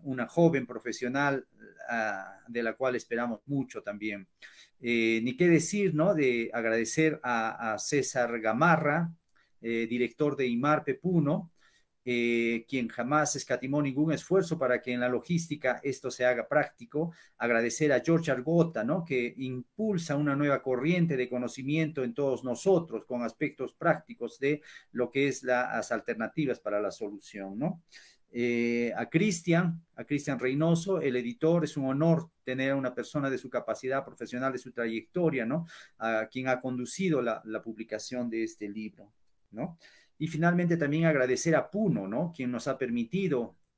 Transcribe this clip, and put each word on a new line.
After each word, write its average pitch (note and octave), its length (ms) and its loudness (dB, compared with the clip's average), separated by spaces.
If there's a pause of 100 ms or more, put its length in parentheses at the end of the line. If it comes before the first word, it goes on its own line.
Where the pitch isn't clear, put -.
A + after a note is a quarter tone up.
una B2+ 240 -6
joven D3+ 380 4
profesional, B2+ 800 -2 (440)
ah, G2 580 -6
de A#2 160 -4
la A2+ 100 -2
cual B2+ 220 0
esperamos A#2 500 -4
mucho C3+ 380 -4
también. G2+ 440 -6 (520)
Eh, A2+ 440 2
ni B2+ 140 -4
qué F3+ 100 6
decir, E3+ 460 4
¿no? E3+ 220 4
De B2 360 2
agradecer A2+ 720 2
a, A2+ 520 -2
a G#2 40 -4
César B2 640 0
Gamarra, D3+ 720 2 (480)
eh, A#2 260 -2
director B2 480 0
de C3 120 0
imarpe C3+ 480 0
Puno, E3+ 560 0 (520)
eh, A#2 640 0
quien B2+ 200 -2
jamás C#3 480 0
escatimó C3+ 440 -2
ningún D3 320 0
esfuerzo E3+ 460 2
para B2 240 2
que B2+ 100 -6
en B2 100 0
la B2 60 2
logística D3 760 0
esto C3+ 260 -4
se B2 160 -2
haga A#2+ 220 2
práctico. D3+ 680 -2 (240)
Agradecer A#2+ 560 2
a B2 100 4
George E3 280 2
Argota, D#3 520 2
¿no? E3 220 0
Que A#2+ 320 -2
impulsa D3 800 -4
una D3 200 2
nueva C#3 280 2
corriente D#3 520 2
de B2 140 -2
conocimiento C3+ 760 -2
en A#2+ 120 -4
todos C3+ 280 0
nosotros C3 600 0
con B2 160 -6
aspectos B2+ 540 -6
prácticos - 640 -2
de D3 220 0 (320)
lo A#2+ 180 -2
que C#3 160 2
es C3 160 -4
la, B2 320 0
las A2+ 160 -4
alternativas A2+ 680 -2
para G#2 220 -2
la G2+ 80 -2
solución, G2+ 680 -10
¿no? - 240 -4 (480)
Eh, A#2+ 640 0
a A#2 120 -4
Cristian, F3 800 2 (100)
a - 80 -12
Cristian C#3+ 360 -2
Reynoso, E3 600 2
el C3+ 160 0
editor, D#3 480 2
es D3 120 -4
un C#3 80 -2
honor D#3+ 460 2 (120)
tener C3 280 -2
a C#3 60 2
una C3 180 -2
persona C3+ 340 -4
de C3 80 -2
su C3 100 -8
capacidad B2+ 560 -4
profesional, B2 480 -6
de B2+ 60 -6
su B2+ 140 -12
trayectoria, A#2+ 760 -2
¿no? D#3+ 220 -4 (320)
A A2 320 0
quien C3 160 -4
ha B2+ 120 2
conducido B2+ 640 -2
la, A#2 240 -2
la A2 160 -6
publicación A2+ 680 -8
de A2+ 160 -4
este A2 240 -8
libro, G#2 460 -12 (380)
¿no? C3+ 260 -8 (400)
Y D#3 100 -4
finalmente E3+ 500 2
también D#3 280 2
agradecer C#3 500 4
a - 160 0
Puno, D3 360 0
¿no? C#3+ 240 -2
Quien B2 200 -6
nos A#2+ 160 -4
ha C3+ 100 -2
permitido, A#2+ 800 -2 (220)